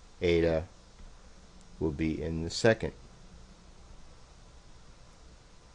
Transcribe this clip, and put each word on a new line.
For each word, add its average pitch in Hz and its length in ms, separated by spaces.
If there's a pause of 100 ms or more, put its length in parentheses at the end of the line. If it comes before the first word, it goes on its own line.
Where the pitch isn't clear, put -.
(220)
Ada 82 440 (1120)
will 80 120
be 78 300
in 80 220
the 82 60
second 110 440 (2750)